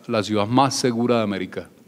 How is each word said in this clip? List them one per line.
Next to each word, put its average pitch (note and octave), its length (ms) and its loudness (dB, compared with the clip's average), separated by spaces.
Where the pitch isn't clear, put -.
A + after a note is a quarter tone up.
la A2+ 160 0
ciudad G#2 240 0
más B2+ 280 2
segura A#2+ 440 0
de A2+ 40 2
América, F#2+ 460 -6